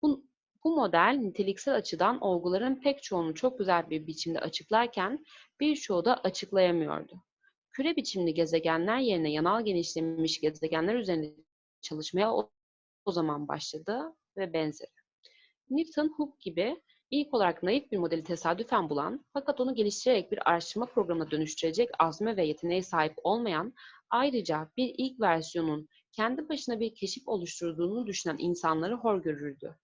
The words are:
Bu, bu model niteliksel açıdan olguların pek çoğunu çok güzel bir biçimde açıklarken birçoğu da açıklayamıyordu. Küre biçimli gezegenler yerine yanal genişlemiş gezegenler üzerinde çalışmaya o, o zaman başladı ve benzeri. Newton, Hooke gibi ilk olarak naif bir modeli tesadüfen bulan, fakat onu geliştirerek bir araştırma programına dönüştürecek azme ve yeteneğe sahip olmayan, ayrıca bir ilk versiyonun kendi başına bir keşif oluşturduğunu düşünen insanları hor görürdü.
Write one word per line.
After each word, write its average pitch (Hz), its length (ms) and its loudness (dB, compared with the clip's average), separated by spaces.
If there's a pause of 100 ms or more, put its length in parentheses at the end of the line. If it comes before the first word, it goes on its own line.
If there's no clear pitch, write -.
Bu, 294 240 2 (380)
bu 330 120 2
model 208 460 6
niteliksel 196 540 -2
açıdan 214 480 0
olguların 190 580 0
pek 277 220 0
çoğunu 165 320 -2
çok 254 240 -2
güzel 175 300 2
bir 156 180 -4
biçimde 160 320 -4
açıklarken 214 840 -2 (340)
birçoğu 277 460 0
da 240 180 2
açıklayamıyordu. 180 1000 0 (480)
Küre 311 240 -2
biçimli 175 380 0
gezegenler 165 680 2
yerine 180 320 2
yanal 180 340 2
genişlemiş 165 760 0
gezegenler 160 540 0
üzerinde 170 380 -2 (480)
çalışmaya 185 520 -2
o, - 180 -2 (540)
o 196 60 -2
zaman 151 360 -2
başladı 185 680 -6 (220)
ve 185 160 -4
benzeri. 156 360 -4 (800)
Newton, 302 380 0
Hooke 302 320 -4
gibi 196 420 -2 (300)
ilk 285 220 -2
olarak 185 300 2
naif 240 280 0
bir 208 60 -2
modeli 165 260 0
tesadüfen 175 680 0
bulan, 160 440 -4
fakat 277 280 -2
onu 254 140 0
geliştirerek 208 560 2
bir - 180 0
araştırma 170 360 0
programına 165 460 0
dönüştürecek 160 580 0 (100)
azme 190 380 2
ve 175 80 2
yeteneğe 170 360 0
sahip 156 320 0 (100)
olmayan, 208 500 0 (360)
ayrıca 214 680 0
bir 247 200 0
ilk 262 220 -4
versiyonun 160 680 0 (240)
kendi 254 380 -2
başına 254 300 -4
bir 220 160 -2
keşif - 320 -8
oluşturduğunu 175 800 -2
düşünen 170 320 -4
insanları 170 560 0
hor 220 280 0
görürdü. 147 600 -6